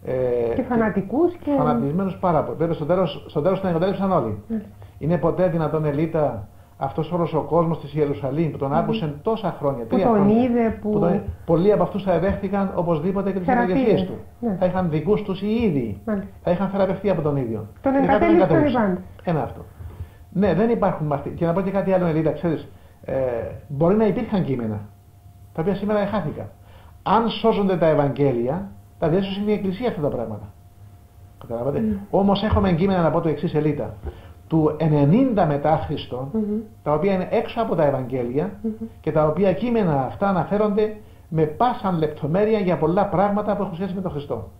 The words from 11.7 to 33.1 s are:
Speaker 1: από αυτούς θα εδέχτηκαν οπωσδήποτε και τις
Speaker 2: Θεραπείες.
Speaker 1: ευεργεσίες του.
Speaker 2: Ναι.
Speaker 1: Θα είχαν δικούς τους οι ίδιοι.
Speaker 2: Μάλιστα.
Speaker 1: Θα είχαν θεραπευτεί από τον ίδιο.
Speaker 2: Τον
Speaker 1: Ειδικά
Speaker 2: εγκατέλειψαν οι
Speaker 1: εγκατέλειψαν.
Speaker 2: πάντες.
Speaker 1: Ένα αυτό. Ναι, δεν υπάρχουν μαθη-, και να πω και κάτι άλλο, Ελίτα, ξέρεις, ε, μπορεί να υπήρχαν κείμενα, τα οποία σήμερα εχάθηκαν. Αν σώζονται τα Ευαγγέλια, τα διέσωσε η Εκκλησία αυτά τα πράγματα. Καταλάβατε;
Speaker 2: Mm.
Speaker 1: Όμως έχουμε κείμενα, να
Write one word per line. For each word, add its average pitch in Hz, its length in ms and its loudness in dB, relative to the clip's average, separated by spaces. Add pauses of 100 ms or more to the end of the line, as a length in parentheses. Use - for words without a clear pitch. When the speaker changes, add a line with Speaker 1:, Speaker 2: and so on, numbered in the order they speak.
Speaker 1:
από 180 120 4
αυτούς 190 200 -4
θα 190 100 0
εδέχτηκαν 190 600 0
οπωσδήποτε 180 560 0
και 190 60 -2
τις 180 100 -4
Speaker 2:
Θεραπείες. 240 300 2
Speaker 1:
ευεργεσίες 202 320 2
του. 113 80 -8 (220)
Speaker 2:
Ναι. 226 200 -2
Speaker 1:
Θα 185 60 2
είχαν 180 240 0
δικούς 160 320 0
τους 196 200 -6
οι 202 60 -4 (160)
ίδιοι. 135 420 0
Speaker 2:
Μάλιστα. 202 220 -4 (160)
Speaker 1:
Θα 170 80 0
είχαν 185 180 0
θεραπευτεί 196 400 0
από 165 120 0
τον 147 160 0
ίδιο. 110 300 -4 (140)
Speaker 2:
Τον 269 120 2
Speaker 1:
Ειδικά 269 200 4
Speaker 2:
εγκατέλειψαν 339 260 6 (100)
οι 320 40 6
Speaker 1:
εγκατέλειψαν. 277 340 4
Speaker 2:
πάντες. 185 160 -2 (200)
Speaker 1:
Ένα 156 200 0
αυτό. - 180 -8 (720)
Ναι, 185 220 2
δεν 214 160 2
υπάρχουν 190 380 0
μαθη-, 143 280 -4
και 170 100 -2
να 170 80 2
πω 190 80 0
και 190 100 -2
κάτι 190 220 0
άλλο, 175 120 2
Ελίτα, 156 260 2
ξέρεις, - 360 -2 (380)
ε, - 80 -6 (540)
μπορεί 160 280 2
να 220 100 4
υπήρχαν 208 380 0
κείμενα, 117 360 -2 (760)
τα - 80 -6
οποία 185 140 0
σήμερα 208 240 0
εχάθηκαν. 196 460 -4 (580)
Αν 220 260 2
σώζονται 196 480 2
τα 165 80 4
Ευαγγέλια, 143 840 2 (280)
τα 170 100 0
διέσωσε 190 360 0
η 208 60 2
Εκκλησία 202 380 -2
αυτά 170 120 -6
τα 147 60 0
πράγματα. 110 420 -6 (880)
Καταλάβατε; 123 440 -4
Speaker 2:
Mm. 214 140 0 (120)
Speaker 1:
Όμως 196 340 4
έχουμε 208 280 2
κείμενα, 180 300 2
να 160 100 4